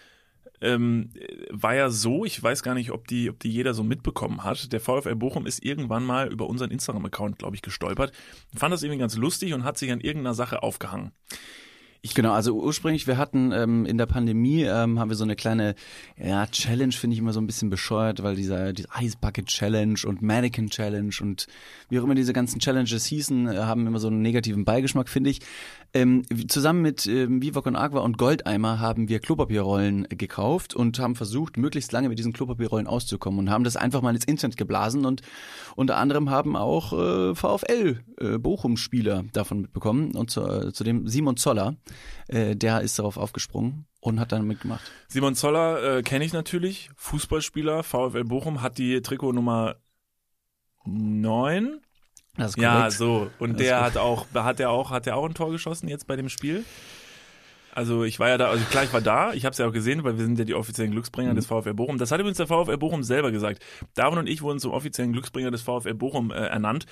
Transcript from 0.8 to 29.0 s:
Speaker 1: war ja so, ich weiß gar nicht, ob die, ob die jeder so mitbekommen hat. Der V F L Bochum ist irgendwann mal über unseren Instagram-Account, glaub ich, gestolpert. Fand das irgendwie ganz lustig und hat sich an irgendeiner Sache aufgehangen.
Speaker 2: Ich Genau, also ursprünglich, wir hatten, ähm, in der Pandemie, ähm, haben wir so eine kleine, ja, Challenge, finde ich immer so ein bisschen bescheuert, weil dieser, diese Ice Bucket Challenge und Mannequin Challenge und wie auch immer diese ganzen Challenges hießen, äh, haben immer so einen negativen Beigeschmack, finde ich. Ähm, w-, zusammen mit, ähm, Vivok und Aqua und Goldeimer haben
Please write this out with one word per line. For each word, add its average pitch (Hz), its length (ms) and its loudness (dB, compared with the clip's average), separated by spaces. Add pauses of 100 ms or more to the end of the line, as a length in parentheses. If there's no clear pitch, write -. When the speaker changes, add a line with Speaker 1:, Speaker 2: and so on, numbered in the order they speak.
Speaker 1:
war 107 240 0
ja 135 160 4
so, 117 340 0
ich - 160 -6
weiß 120 220 0
gar 127 120 -2
nicht, 120 180 -4
ob - 160 -10
die, 120 220 0
ob - 100 -12
die 117 100 -2
jeder 120 240 0
so 110 80 -2
mitbekommen 110 640 -2
hat. - 280 -4
Der 113 80 -2
V 127 180 0
F - 80 -4
L 113 100 -2
Bochum 131 280 -2
ist - 200 -6
irgendwann 123 400 -2
mal 127 280 -2
über 113 160 -4
unseren 127 220 -4
Instagram-Account, 104 680 -6
glaub - 140 -8
ich, 101 80 -12
gestolpert. 95 500 -4 (420)
Fand 156 180 0
das 160 120 -4
irgendwie 147 160 -4
ganz 110 160 -2
lustig 165 380 -2
und 127 100 -4
hat 143 120 -4
sich 131 140 -4
an 120 100 -2
irgendeiner 131 340 -4
Sache 120 280 -4
aufgehangen. 101 480 -6 (880)
Speaker 2:
Ich - 140 -8
Genau, 113 180 6
also 110 220 4
ursprünglich, 151 540 0
wir 127 100 2
hatten, 131 320 2
ähm, 117 340 2
in 113 140 0
der 117 80 2
Pandemie, 120 560 4
ähm, 113 380 2
haben 110 100 -2
wir 110 60 0
so 107 80 0
eine 107 100 0
kleine, 110 400 0 (420)
ja, 98 300 0
Challenge, 123 460 0
finde 120 220 0
ich 110 40 0
immer 113 140 0
so 107 80 0
ein 110 80 0
bisschen 110 220 -2
bescheuert, 107 520 0
weil 101 140 0
dieser, 95 360 -2
diese 92 160 -8 (120)
Ice 117 200 -2
Bucket 98 260 -2
Challenge 107 600 2
und 101 160 -2
Mannequin 113 480 0
Challenge 104 500 -2
und 101 280 -4 (400)
wie 123 100 0
auch 120 60 0
immer 135 100 4
diese 127 180 2
ganzen 120 280 0
Challenges 120 460 2
hießen, 135 420 0
äh, 104 80 -2
haben 113 280 0
immer 113 140 0
so 110 80 -2
einen 110 160 2
negativen 110 420 2
Beigeschmack, 127 440 2
finde 139 220 2
ich. 135 100 -4 (520)
Ähm, 127 360 6
w-, 117 180 -2
zusammen 160 360 4
mit, 156 240 2
ähm, 127 360 2
Vivok 143 240 -2
und 127 80 2
Aqua 143 260 0
und 120 160 2
Goldeimer 110 600 2
haben 113 300 0